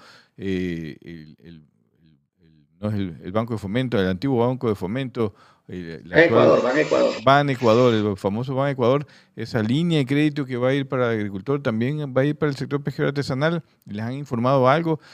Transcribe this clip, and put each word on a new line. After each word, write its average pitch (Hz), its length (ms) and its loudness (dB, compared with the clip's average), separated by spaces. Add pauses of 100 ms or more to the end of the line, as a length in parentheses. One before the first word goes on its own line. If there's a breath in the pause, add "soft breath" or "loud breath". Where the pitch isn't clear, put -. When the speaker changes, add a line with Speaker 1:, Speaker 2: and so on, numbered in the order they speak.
(380 soft breath)
Speaker 1:
eh, 90 640 -6
el, 78 380 -18
el, 71 80 -20
el, 82 140 -20 (800)
el, 78 260 -20 (140)
no 104 100 -4
es 110 60 -2
el, 90 280 -4
el 90 100 -10
Banco 113 220 -2
de 101 40 -4
Fomento, 117 400 -2
el 92 80 2
antiguo 117 400 0
Banco 123 220 -2
de 101 60 0
Fomento, 113 580 -6 (340 soft breath)
eh, 85 380 -12
la 90 180 6
Speaker 2:
Ecuador, 120 340 6
Speaker 1:
actual 123 160 0
Speaker 2:
Ban 151 60 0
Ecuador. 135 340 2 (100)
Speaker 1:
Ban 139 260 6
Ecuador, 120 460 4
el 104 220 0
famoso 113 360 -4
Ban 139 160 -2
Ecuador, 135 380 0 (280 soft breath)
esa 113 280 -4
línea 156 340 0
de 135 80 0
crédito 143 400 0
que 123 120 -8
va 127 120 2
a 135 60 2
ir 139 120 -2
para 127 240 0
el 113 60 0
agricultor, 104 460 -4
también 123 340 -2 (180)
va 131 60 2
a 135 40 4
ir 147 100 0
para 151 160 -2
el 135 40 -4
sector 143 280 -6
pesquero 147 240 -2
artesanal? 143 560 -2 (240)
¿Les 104 160 -8
han 120 100 -6
informado 131 560 2
algo? 160 300 2 (140 soft breath)